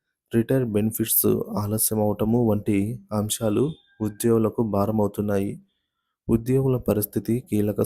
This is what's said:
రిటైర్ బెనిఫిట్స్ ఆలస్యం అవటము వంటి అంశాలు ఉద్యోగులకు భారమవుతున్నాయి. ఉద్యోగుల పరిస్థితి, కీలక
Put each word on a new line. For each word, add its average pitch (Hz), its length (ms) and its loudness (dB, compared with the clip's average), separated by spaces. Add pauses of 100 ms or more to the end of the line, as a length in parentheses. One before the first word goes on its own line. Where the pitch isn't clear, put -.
(320)
రిటైర్ 123 360 2
బెనిఫిట్స్ 107 640 0 (260)
ఆలస్యం 107 440 -2
అవటము 107 440 0
వంటి 104 340 2 (340)
అంశాలు 107 520 0 (360)
ఉద్యోగులకు 110 720 0
భారమవుతున్నాయి. 101 840 0 (760)
ఉద్యోగుల 127 500 2
పరిస్థితి, 104 600 -2
కీలక 104 460 -2